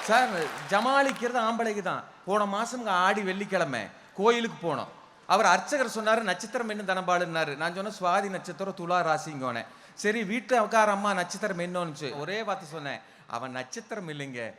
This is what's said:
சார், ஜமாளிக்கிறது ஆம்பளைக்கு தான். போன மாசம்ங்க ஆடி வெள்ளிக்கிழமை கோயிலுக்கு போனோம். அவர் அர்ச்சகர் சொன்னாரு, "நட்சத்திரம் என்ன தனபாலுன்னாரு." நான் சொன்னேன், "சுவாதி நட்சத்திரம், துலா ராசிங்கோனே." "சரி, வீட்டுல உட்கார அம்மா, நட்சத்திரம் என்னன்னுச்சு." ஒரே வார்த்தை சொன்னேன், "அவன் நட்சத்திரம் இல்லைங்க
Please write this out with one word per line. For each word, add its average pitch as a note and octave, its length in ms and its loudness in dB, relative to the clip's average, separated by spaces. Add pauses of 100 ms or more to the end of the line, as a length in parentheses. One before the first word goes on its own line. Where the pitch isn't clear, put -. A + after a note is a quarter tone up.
சார், A#3+ 260 6 (400)
ஜமாளிக்கிறது A#3+ 680 2
ஆம்பளைக்கு A3 420 0
தான். D#3+ 220 -4 (220)
போன G#3 200 2
மாசம்ங்க A#3 420 -4
ஆடி G3 340 4
வெள்ளிக்கிழமை F3+ 680 -2 (280)
கோயிலுக்கு A3+ 520 2
போனோம். B2+ 200 -2 (400)
அவர் G3+ 180 6
அர்ச்சகர் A#3 440 4
சொன்னாரு, A3 320 2
"நட்சத்திரம் A3 480 -2
என்ன G#3 240 -2
தனபாலுன்னாரு." F3 640 0
நான் E3 180 -2
சொன்னேன், G3+ 280 -6
"சுவாதி F#3+ 280 2
நட்சத்திரம், F3+ 480 -8
துலா F3 240 0
ராசிங்கோனே." D3 640 -2 (280)
"சரி, G#3+ 280 0
வீட்டுல A#3 360 0
உட்கார G#3+ 340 4
அம்மா, G3+ 220 0
நட்சத்திரம் F#3 460 -4
என்னன்னுச்சு." D#3+ 600 -4
ஒரே F#3+ 240 -6
வார்த்தை F#3 280 -6
சொன்னேன், C#3+ 300 -8 (260)
"அவன் B2 240 -6
நட்சத்திரம் F3+ 580 -10
இல்லைங்க B2+ 500 -8